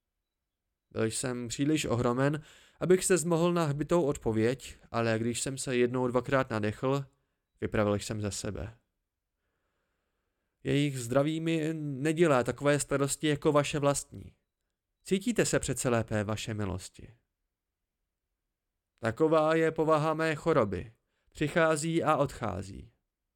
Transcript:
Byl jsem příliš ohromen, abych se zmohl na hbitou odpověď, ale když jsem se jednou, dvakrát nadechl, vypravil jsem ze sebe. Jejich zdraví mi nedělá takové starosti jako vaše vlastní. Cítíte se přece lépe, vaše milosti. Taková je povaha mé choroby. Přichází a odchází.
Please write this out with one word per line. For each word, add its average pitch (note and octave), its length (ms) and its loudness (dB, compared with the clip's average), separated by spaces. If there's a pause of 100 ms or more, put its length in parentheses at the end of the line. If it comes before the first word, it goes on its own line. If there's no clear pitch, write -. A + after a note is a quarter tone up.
(920)
Byl G#2+ 140 -2
jsem B2 420 -4
příliš D3 380 -2
ohromen, B2 560 0 (380)
abych F#3 260 2
se F#3 120 4
zmohl E3+ 360 2
na E3+ 120 0
hbitou D3+ 380 0
odpověď, A#2+ 720 -2 (140)
ale A#2 280 0
když A#2 220 -2
jsem C3+ 160 -6
se C3 200 -2
jednou, B2 300 2
dvakrát B2+ 420 0
nadechl, C3 560 -2 (560)
vypravil G#2 320 2
jsem G#2 280 -4
ze G2+ 100 -2
sebe. G2+ 460 -10 (1900)
Jejich C3+ 360 0
zdraví C#3+ 420 0
mi D#3+ 320 -2
nedělá D3+ 720 2
takové C#3 360 0
starosti C#3 480 -2
jako D3+ 240 2
vaše D3 280 2
vlastní. C#3 560 -4 (680)
Cítíte G3 420 0
se C#3+ 140 0
přece C3+ 300 -4
lépe, A2+ 340 0
vaše G#2+ 300 -6
milosti. G2 640 -8 (1800)
Taková D#3 560 4
je D#3+ 160 4
povaha D#3 420 2
mé D#3+ 220 0
choroby. C3 580 0 (380)
Přichází D#3+ 720 0
a D3+ 120 2
odchází. G#2+ 760 -4 (440)